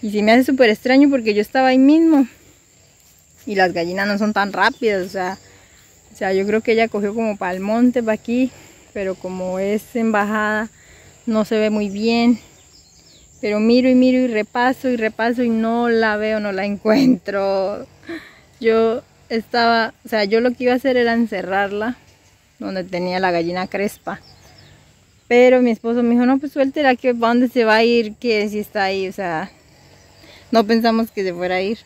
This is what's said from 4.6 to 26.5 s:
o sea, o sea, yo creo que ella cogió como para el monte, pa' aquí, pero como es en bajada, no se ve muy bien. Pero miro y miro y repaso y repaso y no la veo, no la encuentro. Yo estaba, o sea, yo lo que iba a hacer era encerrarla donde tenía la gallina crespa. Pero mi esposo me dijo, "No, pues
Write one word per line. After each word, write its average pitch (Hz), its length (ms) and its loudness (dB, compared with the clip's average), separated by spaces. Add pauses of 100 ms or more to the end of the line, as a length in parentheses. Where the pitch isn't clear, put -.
o - 20 -12
sea, 190 300 -8 (760)
o - 40 -20
sea, 190 160 -4
yo 190 160 0
creo 220 140 0
que 233 100 0
ella 226 160 2
cogió 208 260 -4
como 220 220 -4
para 185 160 -6
el 185 80 -8
monte, 240 420 0
pa' 220 80 -4
aquí, 240 400 -2 (420)
pero 190 220 -6
como 185 460 -8
es 202 340 -4
en 226 160 -2
bajada, 214 580 -2 (580)
no 220 180 0
se 220 140 -2
ve 214 120 0
muy 208 180 -4
bien. 233 520 0 (1000)
Pero 208 200 -4
miro 240 280 4
y 254 60 4
miro 254 240 4
y 254 80 0
repaso 247 640 -2
y 247 80 -2
repaso 226 480 -2
y 240 40 0
no 226 400 0
la 226 280 0
veo, 214 240 -2
no 208 100 -6
la 190 160 -4
encuentro. 202 1200 0 (720)
Yo 226 420 0 (260)
estaba, 233 680 0 (100)
o 247 40 -18
sea, 214 160 0
yo 214 160 0
lo 247 120 0
que 247 120 -8
iba 247 80 2
a 254 40 2
hacer 254 200 0
era 233 160 2
encerrarla 202 840 -2 (640)
donde 190 260 -8
tenía 180 360 -6
la 185 100 0
gallina 175 360 -4
crespa. 196 540 -8 (1080)
Pero 254 320 6
mi 247 100 2
esposo 233 320 -2
me 233 80 0
dijo, 240 140 2
"No, 262 140 2
pues 277 140 -8